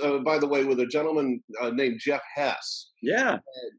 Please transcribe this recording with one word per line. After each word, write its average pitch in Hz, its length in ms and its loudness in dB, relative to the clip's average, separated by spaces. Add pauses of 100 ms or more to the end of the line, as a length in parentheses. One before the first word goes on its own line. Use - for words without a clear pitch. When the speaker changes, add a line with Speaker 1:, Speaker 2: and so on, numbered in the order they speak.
Speaker 1:
uh, 143 140 4
by 151 200 2
the 147 80 2
way, 139 160 4
with 135 160 2
a 123 80 2
gentleman, 147 560 0 (180)
uh, 120 100 -2
named 123 280 0
Jeff 139 220 -2 (160)
Hess. - 540 -4 (120)
Speaker 2:
Yeah. 214 320 0
Speaker 1:
Uh, - 440 -12